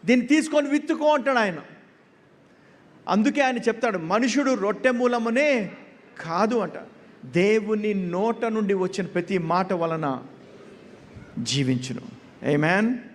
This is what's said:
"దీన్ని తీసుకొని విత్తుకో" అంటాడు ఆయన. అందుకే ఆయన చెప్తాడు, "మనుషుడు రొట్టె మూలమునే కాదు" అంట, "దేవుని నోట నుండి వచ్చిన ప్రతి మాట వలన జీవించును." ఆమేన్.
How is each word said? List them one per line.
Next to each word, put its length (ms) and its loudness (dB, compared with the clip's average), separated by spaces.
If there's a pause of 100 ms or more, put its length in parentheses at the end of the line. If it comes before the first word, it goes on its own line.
"దీన్ని 220 4
తీసుకొని 420 2
విత్తుకో" 460 2
అంటాడు 240 0
ఆయన. 200 0 (1500)
అందుకే 320 2
ఆయన 160 2
చెప్తాడు, 420 0
"మనుషుడు 560 0
రొట్టె 360 0
మూలమునే 800 0 (500)
కాదు" 360 0
అంట, 160 -2 (520)
"దేవుని 720 0
నోట 500 -2
నుండి 300 0
వచ్చిన 320 -2
ప్రతి 320 -2
మాట 340 0
వలన 500 -2 (1160)
జీవించును." 840 -4 (340)
ఆమేన్. 400 2 (200)